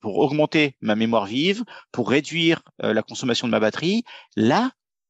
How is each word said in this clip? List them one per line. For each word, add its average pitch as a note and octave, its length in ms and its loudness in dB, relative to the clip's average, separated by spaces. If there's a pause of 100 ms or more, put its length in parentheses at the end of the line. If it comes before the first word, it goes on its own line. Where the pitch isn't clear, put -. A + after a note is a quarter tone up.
pour G#2 160 -6
augmenter D3+ 640 2
ma G#2+ 140 0
mémoire A2+ 300 0
vive, E3+ 380 0 (280)
pour A2+ 180 -2
réduire, D#3+ 520 2 (220)
euh, G#2+ 100 0
la A2 80 0
consommation A#2+ 460 -4
de A2+ 40 0
ma A2 100 2
batterie, E3+ 420 0 (320)
là, D#3+ 360 2 (380)